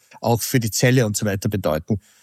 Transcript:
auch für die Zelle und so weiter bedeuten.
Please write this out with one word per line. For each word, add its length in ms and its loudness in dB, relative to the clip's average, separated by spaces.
auch 220 0
für 180 0
die 120 -2
Zelle 340 4
und 100 -2
so 100 -4
weiter 220 -2
bedeuten. 540 -2